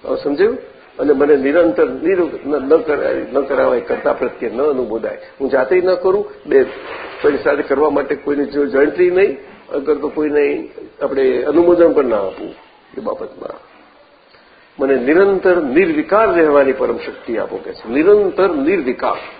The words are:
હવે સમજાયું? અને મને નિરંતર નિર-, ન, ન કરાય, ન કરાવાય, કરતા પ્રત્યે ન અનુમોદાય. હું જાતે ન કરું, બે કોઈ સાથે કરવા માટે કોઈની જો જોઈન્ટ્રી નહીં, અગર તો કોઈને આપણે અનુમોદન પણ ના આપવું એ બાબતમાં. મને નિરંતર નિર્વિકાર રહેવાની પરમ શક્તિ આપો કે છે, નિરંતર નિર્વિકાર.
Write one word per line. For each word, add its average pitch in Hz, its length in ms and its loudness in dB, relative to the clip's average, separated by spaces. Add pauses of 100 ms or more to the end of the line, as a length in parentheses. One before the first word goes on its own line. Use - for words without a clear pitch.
હવે 135 180 -4
સમજાયું? 185 360 0 (400)
અને 143 140 2
મને 143 240 4
નિરંતર 156 520 2
નિર-, 147 580 -2
ન, 139 40 -6
ન 143 260 2
કરાય, 135 380 -2 (180)
ન 135 80 0
કરાવાય, 131 400 0
કરતા 120 320 -2
પ્રત્યે 120 380 -4
ન - 120 -4
અનુમોદાય. 113 560 -4 (220)
હું 135 100 -2
જાતે 139 260 2
ન 180 180 2
કરું, 196 360 0 (160)
બે 135 180 4 (580)
કોઈ 147 220 0
સાથે 147 180 0
કરવા 143 280 0
માટે 143 240 -2
કોઈની 143 300 -4
જો 143 220 -2
જોઈન્ટ્રી 151 440 2
નહીં, 180 260 2 (360)
અગર 143 220 -2
તો 139 140 -4
કોઈને 147 600 -2 (340)
આપણે 131 400 0
અનુમોદન 170 500 4
પણ 147 120 2
ના 113 120 0
આપવું 98 380 -6 (420)
એ - 40 -10
બાબતમાં. - 500 -10 (1300)
મને 139 160 2
નિરંતર 175 600 4
નિર્વિકાર 170 800 2
રહેવાની 143 380 4
પરમ 117 240 -2
શક્તિ 113 420 -8
આપો 101 180 -6
કે 98 160 -12
છે, - 160 -16
નિરંતર 185 640 2
નિર્વિકાર. 135 680 -2 (240)